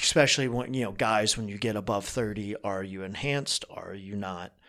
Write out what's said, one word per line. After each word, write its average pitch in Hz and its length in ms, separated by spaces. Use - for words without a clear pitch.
especially 139 460
when, 123 260
you 127 100
know, 98 80
guys, 110 460
when 110 100
you 101 80
get 107 200
above 101 280
thirty, 107 520
are 95 260
you 95 200
enhanced? 135 680
Are 90 240
you 98 220
not? 92 360